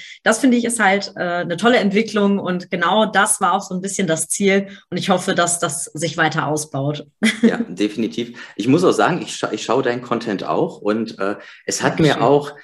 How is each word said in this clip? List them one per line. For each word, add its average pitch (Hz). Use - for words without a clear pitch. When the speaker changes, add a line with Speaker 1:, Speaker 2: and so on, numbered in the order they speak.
Speaker 1:
das 220
finde 247
ich 233
ist 233
halt, 202
äh, -
eine 175
tolle 233
Entwicklung 202
und 180
genau 190
das 196
war 180
auch 196
so 185
ein 185
bisschen 196
das 160
Ziel. 196
Und 180
ich 156
hoffe, 190
dass 175
das -
sich 156
weiter 160
ausbaut. 147
<laughs> -
Speaker 2:
Ja, 220
definitiv. 117
Ich 117
muss 160
auch 151
sagen, 113
ich -
scha-, -
ich 107
schaue 123
deinen 120
Content 113
auch 95
und, 110
äh, 98
es -
hat 143
mir 156
Speaker 1:
Dankeschön. -
Speaker 2:
auch 143